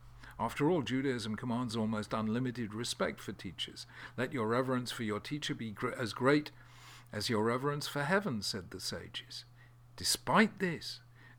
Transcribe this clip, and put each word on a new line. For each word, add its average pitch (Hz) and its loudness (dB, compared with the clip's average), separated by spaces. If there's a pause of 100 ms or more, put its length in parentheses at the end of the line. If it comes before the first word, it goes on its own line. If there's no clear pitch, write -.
(380)
After 131 2
all, 170 4
Judaism 120 0
commands 120 0
almost 110 0
unlimited 113 0
respect 120 -2
for - -8
teachers. - -10 (320)
"Let 127 -2
your 117 2
reverence 123 2
for - -6
your 107 0
teacher 147 -4
be 120 -6
gr-, 113 -2
as 113 -2
great 147 6 (640)
as 107 -2
your 107 4
reverence 139 0
for 143 -2
heaven," 165 2
said 92 -4
the 95 -8
sages. - -8 (500)
Despite - 4
this, 170 -2 (380)